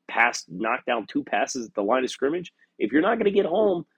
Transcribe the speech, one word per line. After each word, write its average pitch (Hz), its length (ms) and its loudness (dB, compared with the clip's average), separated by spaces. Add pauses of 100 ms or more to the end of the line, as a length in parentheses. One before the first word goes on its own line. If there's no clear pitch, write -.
passed, 120 400 0
knocked 113 360 -4
down 113 200 -2
two 147 180 -4
passes 113 440 -2
at 101 60 -20
the 107 80 -2
line 117 220 2
of 120 60 -2
scrimmage. 170 440 -4 (260)
If 104 120 -2
you're 147 100 4
not 220 160 2
gonna 208 140 2
get 196 140 2
home, 180 400 2 (120)